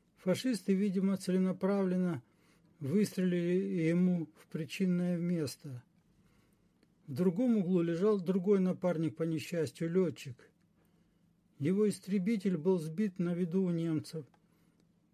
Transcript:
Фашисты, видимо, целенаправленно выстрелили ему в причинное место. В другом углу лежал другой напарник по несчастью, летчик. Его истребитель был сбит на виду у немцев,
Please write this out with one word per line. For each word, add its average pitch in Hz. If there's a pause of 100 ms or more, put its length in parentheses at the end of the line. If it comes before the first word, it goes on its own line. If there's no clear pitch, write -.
(180)
Фашисты, 196
видимо, 196
целенаправленно 185 (580)
выстрелили 180
ему 175
в -
причинное 175
место. 156 (1300)
В 143
другом 190
углу 180
лежал 180
другой 190
напарник 175
по 165
несчастью, 165
летчик. 170 (1040)
Его 190
истребитель 190
был 175
сбит 160
на 175
виду 180
у 180
немцев, 165 (880)